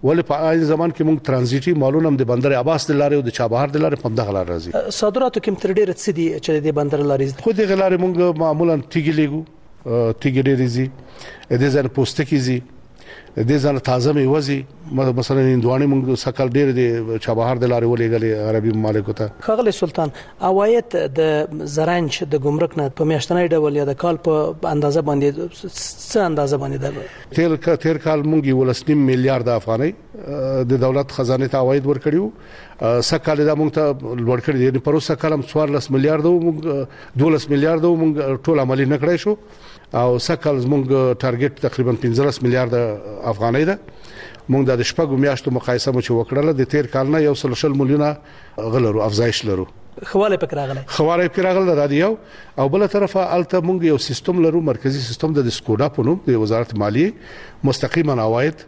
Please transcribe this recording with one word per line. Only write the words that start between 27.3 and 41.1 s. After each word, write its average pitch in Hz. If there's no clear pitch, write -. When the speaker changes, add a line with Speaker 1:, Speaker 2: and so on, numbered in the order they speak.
Speaker 1:
تیر 160
ک-، 170
تیر 160
کال 156
موږ 151
یولس 127
نیم 151
میلیارد 131
افغانۍ، 117
اه، 135
د 123
دولت 131
خزانې 127
ته 139
عواید 131
ورکړي 143
وو. 202
اه، -
سږ 151
کال 151
یې 147
دا 151
موږ 151
ته 151
لوړ 120
کړي 147
دي. 127
یعنې 131
پروس 147
سږ 151
کال 156
هم 143
څوارلس 143
میلیارده 151
وو، 175
موږ، 160
اه، 139
دولس 143
میلیارده 156
وو، 170
موږ، 156
اه، 135
ټول 160
عملي 131
نه 139
کړی 165
شو. 208
او 123
سږ 160
کال 143
زموږ 135